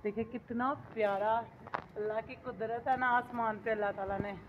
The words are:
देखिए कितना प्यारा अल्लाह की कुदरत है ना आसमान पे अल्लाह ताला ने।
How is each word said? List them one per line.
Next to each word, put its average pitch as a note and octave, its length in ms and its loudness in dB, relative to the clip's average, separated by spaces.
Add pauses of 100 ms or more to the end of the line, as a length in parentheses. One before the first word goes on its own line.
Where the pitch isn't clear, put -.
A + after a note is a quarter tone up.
देखिए G#3+ 220 0
कितना A#3+ 460 -2 (220)
प्यारा G#3 400 4 (600)
अल्लाह G#3+ 260 0
की B3+ 120 -10 (100)
कुदरत A#3 440 -4
है B3+ 120 4
ना B3+ 80 4 (100)
आसमान A#3 460 0
पे A3+ 60 0
अल्लाह G#3 220 2
ताला G3 280 -2
ने। G3+ 140 -2 (140)